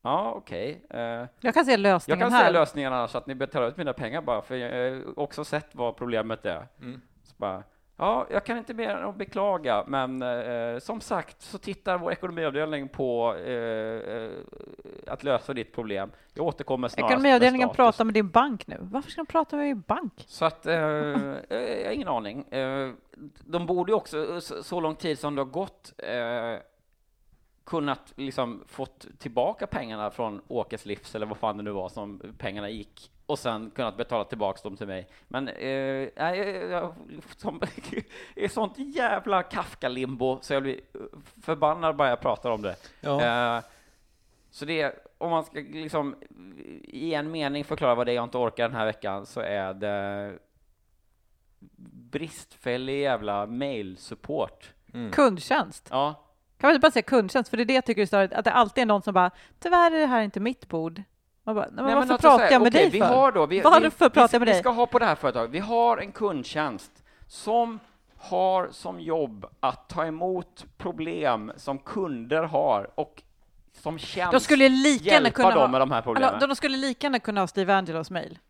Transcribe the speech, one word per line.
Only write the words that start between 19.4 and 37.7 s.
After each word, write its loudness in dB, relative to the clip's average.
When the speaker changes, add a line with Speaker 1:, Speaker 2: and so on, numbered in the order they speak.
Speaker 2:
med -2
din -4
bank? -6
Speaker 1:
Så -4
att, -2
eh, 2
eh, -2
jag -4
har -4
ingen -6
aning. -6
Eh, -4
de -4
borde 0
ju 4
också, -6
så, -12
så -8
lång -4
tid -6
som -6
det -4
har -6
gått, -10
eh, -6
kunnat -6
liksom -6
fått -14
tillbaka -4
pengarna -8
från -8
Åkes -6
Livs, -10
eller -6
vad -10
fan -2
det -10
nu -8
var -8
som -14
pengarna -8
gick, -16
och -4
sen -6
kunnat -6
betala -2
tillbaka -4
dem -10
till -10
mig. -10
Men, -6
eh, -6
nej, -4
jag, -6
som, -8